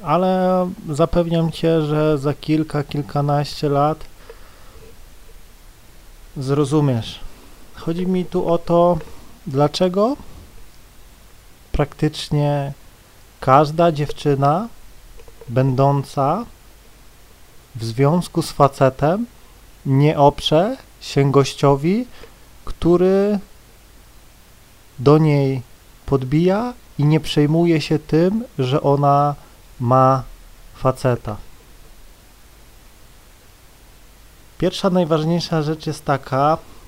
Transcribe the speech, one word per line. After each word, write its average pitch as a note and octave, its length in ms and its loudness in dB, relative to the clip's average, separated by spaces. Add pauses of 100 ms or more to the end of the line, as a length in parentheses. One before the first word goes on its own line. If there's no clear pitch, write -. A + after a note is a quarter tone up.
ale F#3 640 0 (200)
zapewniam E3 640 0
cię, E3 300 0
że D3+ 360 0
za C#3 160 -4
kilka, D3+ 500 -2
kilkanaście C#3+ 840 -4
lat C#3+ 360 0 (2250)
zrozumiesz. C#3 840 0 (560)
Chodzi F3 320 -6
mi F#3 180 0
tu F3+ 240 -4
o E3+ 80 2
to, E3+ 400 2 (500)
dlaczego F3+ 720 0 (1500)
praktycznie D3 1040 -2 (680)
każda D#3 520 4
dziewczyna D3 760 0 (840)
będąca C3+ 960 0 (1300)
w A2+ 80 -12
związku C#3 580 0
z - 100 -8
facetem C#3+ 720 2 (600)
nie C#3+ 320 2
oprze D#3 600 2 (240)
się C#3 300 0
gościowi, C#3 760 2 (580)
który F#3+ 720 2 (1600)
do C#3+ 180 6
niej C#3 440 2 (440)
podbija E3+ 680 0 (260)
i C#3+ 60 2
nie D3+ 140 4
przejmuje D#3 640 2
się D3+ 180 -2
tym, F3+ 440 0 (160)
że C3 220 0
ona C#3+ 540 2 (440)
ma C3 440 2 (520)
faceta. B2 600 -2 (3250)
Pierwsza, F#3 320 -2
najważniejsza E3 720 0
rzecz D#3 260 -6
jest - 180 -8
taka, C#3 520 0 (300)